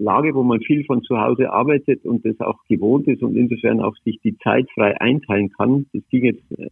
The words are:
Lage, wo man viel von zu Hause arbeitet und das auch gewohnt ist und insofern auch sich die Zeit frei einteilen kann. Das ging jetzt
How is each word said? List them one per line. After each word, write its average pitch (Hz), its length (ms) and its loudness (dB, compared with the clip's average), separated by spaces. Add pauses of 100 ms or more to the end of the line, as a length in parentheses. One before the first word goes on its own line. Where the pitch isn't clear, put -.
Lage, 123 320 2
wo 135 100 0
man 117 180 2
viel 147 240 0
von 123 180 -2
zu 120 160 -2
Hause 123 320 0
arbeitet 139 540 0
und 117 200 -2
das 110 140 -4
auch - 280 -6
gewohnt 117 400 2
ist 123 140 0
und 113 140 -2
insofern 117 460 0
auch 110 220 -2
sich 110 200 -4
die 110 160 -2
Zeit 123 340 0
frei 104 260 0
einteilen 107 520 0
kann. 135 420 0
Das 104 160 -6
ging 127 160 2
jetzt - 180 -2 (280)